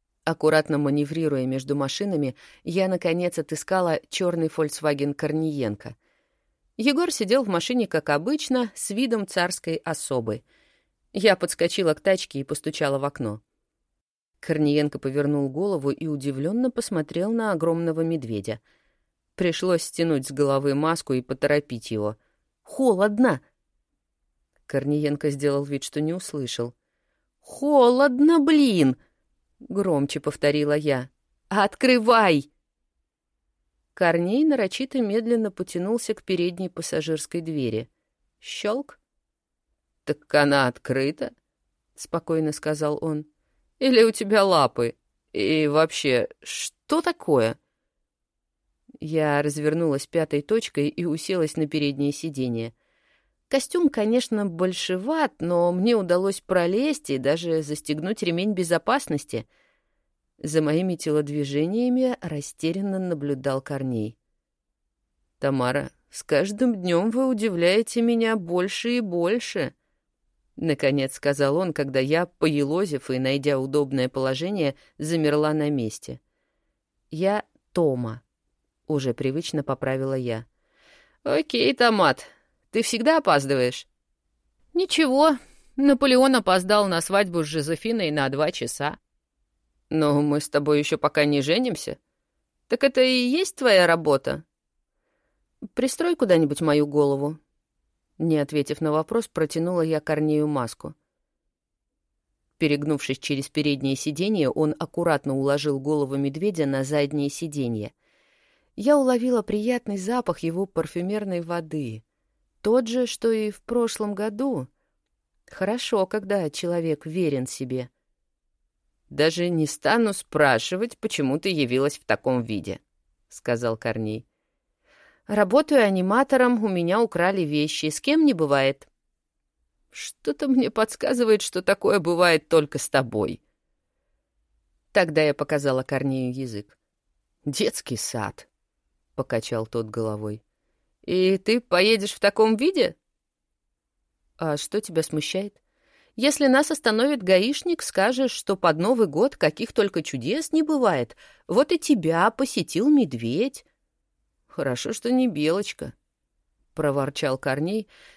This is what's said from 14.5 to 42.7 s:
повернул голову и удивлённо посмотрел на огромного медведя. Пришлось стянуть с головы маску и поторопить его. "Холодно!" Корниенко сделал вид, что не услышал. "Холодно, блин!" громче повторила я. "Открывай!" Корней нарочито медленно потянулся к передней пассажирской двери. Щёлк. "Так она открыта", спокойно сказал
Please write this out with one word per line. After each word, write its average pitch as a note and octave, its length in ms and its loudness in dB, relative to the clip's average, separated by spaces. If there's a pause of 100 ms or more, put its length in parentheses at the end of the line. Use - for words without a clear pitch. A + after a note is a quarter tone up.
повернул C#3+ 500 0
голову D3+ 420 -2
и - 160 -6
удивлённо D3+ 640 -2
посмотрел F#3 600 -4
на A3+ 200 -2
огромного E3 500 0
медведя. A2+ 600 -4 (720)
Пришлось F3 480 0
стянуть D#3 440 -2
с - 40 -10
головы C#3 440 0
маску D#3 380 -2
и B2+ 80 0
поторопить C#3+ 720 -2
его. G#2+ 260 -4 (440)
"Холодно!" G#3 800 2 (1300)
Корниенко D3 640 -2
сделал C#3+ 320 0
вид, C#3 200 -6
что - 180 -6
не D#3 120 -2
услышал. C3 640 -8 (640)
"Холодно, C#4 1000 4
блин!" C4 560 4 (640)
громче E3 600 -2
повторила D3 560 0
я. C#3 340 0 (400)
"Открывай!" G#3+ 1000 4 (1400)
Корней F3+ 500 2
нарочито C4 580 0
медленно A3 500 0
потянулся F#3+ 640 -4
к - 100 -10
передней F3+ 460 -2
пассажирской D#3+ 720 -6
двери. B2+ 480 -4 (500)
Щёлк. - 600 -6 (1040)
"Так - 320 -6
она C#3+ 320 4
открыта", C3 640 -4 (640)
спокойно D#3+ 560 -2
сказал D3+ 500 -4